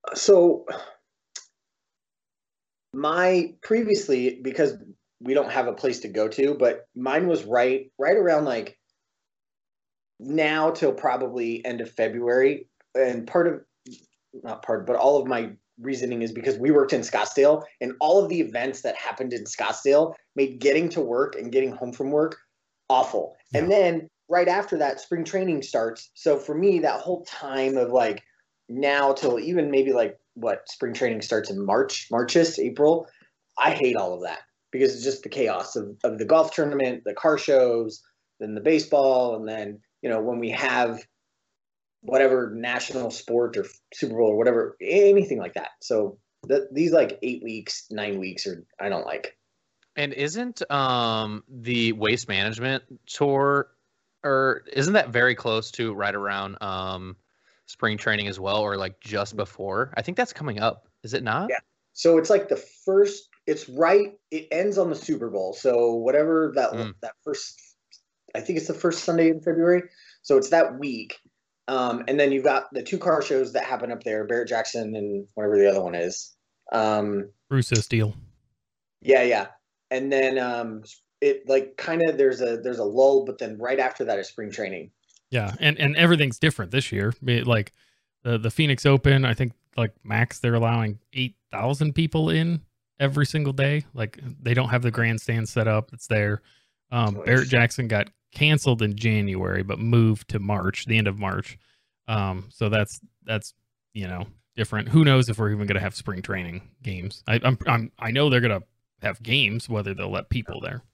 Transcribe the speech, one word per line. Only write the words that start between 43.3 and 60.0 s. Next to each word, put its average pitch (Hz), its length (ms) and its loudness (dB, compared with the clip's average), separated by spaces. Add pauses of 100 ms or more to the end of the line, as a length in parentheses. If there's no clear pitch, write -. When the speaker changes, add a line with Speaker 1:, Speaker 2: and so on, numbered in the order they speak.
Speaker 1:
or 95 80 -4 (280)
Super 117 220 -6
Bowl 113 140 4
or 104 80 2
whatever, 117 440 0
anything 196 580 4
like 87 160 -10
that. - 160 -10 (100)
So 107 360 -2 (300)
th-, 135 240 2
these, 160 220 0
like, 139 300 2
eight 123 200 -8
weeks, 110 480 -12
nine 104 280 -6
weeks 95 280 -10
are, 92 160 -10 (160)
I 101 80 -6
don't 95 180 -4
like. - 300 -10 (600)
Speaker 3:
And 143 160 -4
isn't, 160 480 -6 (100)
um, 117 800 -2
the 120 440 0
Waste 107 360 -2
Management 110 540 -2 (240)
Tour, 139 640 0 (520)
or 135 480 0
isn't 143 220 0
that 190 160 2
very 120 260 2
close 110 360 -4
to 113 220 -4
right 101 220 -4
around, 98 460 -6
um, 95 560 -8 (480)
spring 107 320 -4
training 104 300 -2
as 95 120 -8
well, 98 200 -2
or, 101 180 -2
like, 95 240 -8
just 104 340 -6
before? 104 600 -6
I 117 40 -4